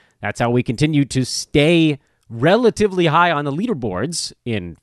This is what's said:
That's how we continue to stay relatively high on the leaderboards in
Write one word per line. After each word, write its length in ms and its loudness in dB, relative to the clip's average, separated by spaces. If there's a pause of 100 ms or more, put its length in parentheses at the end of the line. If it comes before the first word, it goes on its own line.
(220)
That's 180 -6
how 100 0
we 140 2
continue 420 0
to 180 -2
stay 760 2 (320)
relatively 760 2
high 240 4
on 160 -2
the 60 -4
leaderboards 800 -4 (100)
in 400 -6